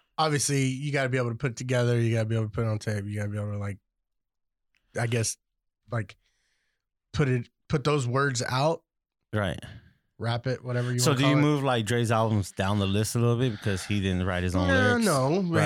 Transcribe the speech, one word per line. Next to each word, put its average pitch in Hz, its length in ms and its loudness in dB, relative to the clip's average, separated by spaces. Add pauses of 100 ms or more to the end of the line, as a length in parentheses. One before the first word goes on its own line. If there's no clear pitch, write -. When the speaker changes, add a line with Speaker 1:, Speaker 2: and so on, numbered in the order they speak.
(180)
Speaker 1:
obviously, 143 480 2
you 131 260 -2
gotta 135 180 0
be 131 80 0
able 120 120 0
to 117 60 -4
put 131 160 -4
it 110 60 -12
together. 123 420 2
You 113 160 2
gotta 113 100 0
be 110 100 -2
able 110 100 0
to 107 60 -6
put 120 140 -4
it - 40 0
on 107 100 -2
tape. 104 260 -4
You 104 120 -6
gotta 104 120 -4
be 104 80 -6
able 104 140 -6
to, 101 60 -6
like, 101 200 -6 (1200)
I 117 80 -2
guess, 113 300 -2 (540)
like, 113 240 -6 (1000)
put 147 160 2
it, 123 180 0 (200)
put 147 160 -2
those 143 240 0
words 131 400 0
out. 147 340 0 (520)
Speaker 2:
Right. 101 260 0 (600)
Speaker 1:
Rap 117 280 -4
it, 123 160 -4
whatever 123 300 -2
you 123 60 0
Speaker 2:
So 123 120 4
Speaker 1:
wanna 127 80 2
Speaker 2:
do 143 80 2
you 147 60 4
Speaker 1:
call 147 60 4
it. - 20 4
Speaker 2:
move, 147 220 2
like, 120 220 0
Dre's 120 260 0
albums 107 420 2
down 98 260 0
the 98 80 2
list 104 280 0
a 120 40 2
little 120 180 4
bit 127 140 0
because 101 340 -4
he 104 140 0
didn't 92 260 0
write 90 180 0
his 90 120 0
own 90 140 2
Speaker 1:
No, 269 40 4
Speaker 2:
lyrics? 247 320 2
Speaker 1:
no. 147 300 2
I 202 40 0 (260)